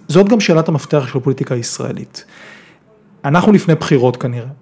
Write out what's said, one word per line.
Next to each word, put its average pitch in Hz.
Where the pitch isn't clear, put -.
זאת 196
גם 233
שאלת 165
המפתח 147
של 143
הפוליטיקה 131
הישראלית. -
אנחנו 170
לפני 170
בחירות 127
כנראה 123